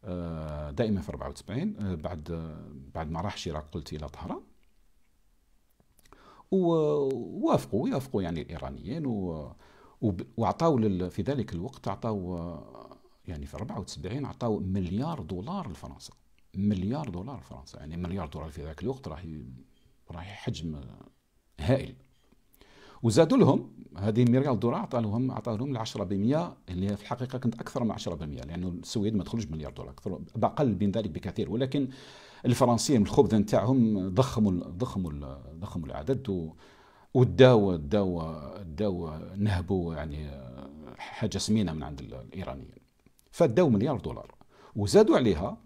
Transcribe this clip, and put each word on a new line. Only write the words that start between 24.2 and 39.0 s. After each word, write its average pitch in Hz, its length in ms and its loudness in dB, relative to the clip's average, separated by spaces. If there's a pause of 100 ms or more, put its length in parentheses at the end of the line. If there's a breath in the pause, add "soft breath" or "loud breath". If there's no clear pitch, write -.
مليار 131 300 6
دولار، 117 260 0
عطا 139 200 -2
لهم، 113 300 0
عطا 107 260 -4
لهم 131 140 -4
العشرة 110 340 -4
بالمية، 113 520 0 (120)
اللي 92 220 -2
هي 101 60 -2
في - 60 -12
الحقيقة 127 360 -6
كانت 120 160 0
أكثر - 300 -6
من 107 60 0
عشرة 92 240 -6
بالمية، 73 280 -8
لأنه 87 260 -6
السويد 98 460 -4
ما 90 100 0
تخرج 107 280 -4
مليار 76 200 -8
دولار، - 180 -12
أكثر، - 300 -10 (160)
بأقل 117 440 2
من 101 100 4
ذلك 104 200 -2
بكثير. 90 400 -4
ولكن 131 380 0 (580 loud breath)
الفرنسيين 120 540 6
من 98 60 6
الخبث 110 280 6
نتاعهم 107 760 4
ضخموا 104 440 4
ال-، 87 260 -4
ضخموا 92 340 -4
ال-، 69 480 -12
ضخموا 87 260 -8
العدد 78 420 -4
و-، 85 260 -4 (600 loud breath)
وداو، 110 600 10
داو، 87 460 0 (400)
داو، 87 480 -4 (260)